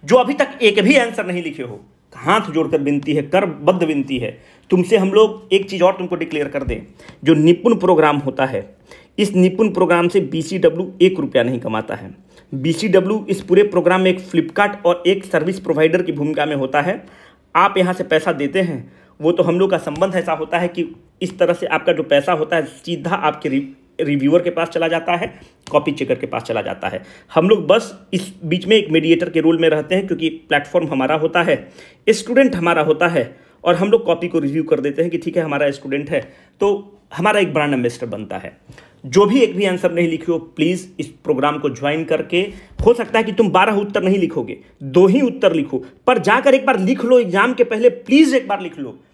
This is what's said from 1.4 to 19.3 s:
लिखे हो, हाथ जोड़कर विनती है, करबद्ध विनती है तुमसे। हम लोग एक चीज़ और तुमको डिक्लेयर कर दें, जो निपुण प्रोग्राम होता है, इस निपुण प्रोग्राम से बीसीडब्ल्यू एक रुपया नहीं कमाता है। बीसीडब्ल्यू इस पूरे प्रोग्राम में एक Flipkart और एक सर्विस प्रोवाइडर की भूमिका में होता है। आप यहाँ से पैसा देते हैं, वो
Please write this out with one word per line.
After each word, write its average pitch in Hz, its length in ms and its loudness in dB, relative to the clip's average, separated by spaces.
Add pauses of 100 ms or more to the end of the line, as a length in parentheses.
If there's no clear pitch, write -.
लिखे 139 200 -10
हो, 104 220 -14 (300)
हाथ 196 260 0 (100)
जोड़कर 151 300 0
विनती 143 320 -2
है, 147 80 0
करबद्ध 170 640 0
विनती 139 340 -4
है 113 240 -8 (280)
तुमसे। 185 280 2
हम 190 140 0
लोग 208 400 2
एक 196 180 0
चीज़ 185 140 -2
और 185 100 4
तुमको 180 220 -8
डिक्लेयर 151 320 -6
कर 135 160 -6
दें, 113 180 -8 (420)
जो 160 100 6
निपुण 175 420 4
प्रोग्राम 160 420 2
होता 135 280 -4
है, 123 300 -6 (440)
इस 202 140 0
निपुण 185 360 2
प्रोग्राम 175 380 2
से 190 140 0
बीसीडब्ल्यू 165 800 -2
एक 185 180 4
रुपया 131 240 0
नहीं 123 160 -4
कमाता 110 360 -6
है। 95 200 -14 (400)
बीसीडब्ल्यू 185 760 0
इस 185 120 -4
पूरे 185 220 4
प्रोग्राम 180 380 2
में 185 100 2
एक 185 80 -2
Flipkart 202 680 -2
और 175 220 0
एक 190 180 0
सर्विस 175 340 -2
प्रोवाइडर 160 420 0
की 165 100 -6
भूमिका 147 340 -4
में 151 100 -2
होता 139 260 -2
है। 185 240 -4 (500)
आप 196 220 2
यहाँ 180 160 2
से 180 100 -6
पैसा 160 280 0
देते 143 300 -2
हैं, 151 320 -6 (280)
वो 160 100 2